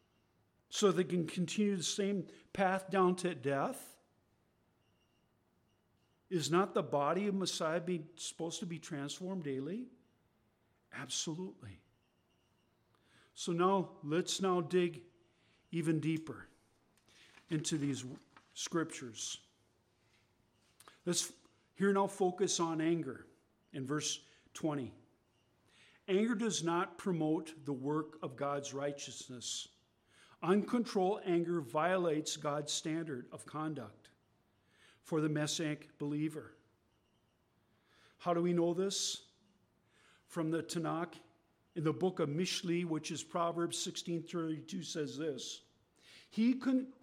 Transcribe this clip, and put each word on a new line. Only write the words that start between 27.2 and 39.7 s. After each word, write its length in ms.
the 80
work 480
of 140
God's 400
righteousness. 960
Uncontrolled 800
anger 360
violates 760
God's 360
standard 580
of 160
conduct 600
for 160
the 80
Messianic 680
believer. 520
How 160
do 80
we 120
know 200
this? 480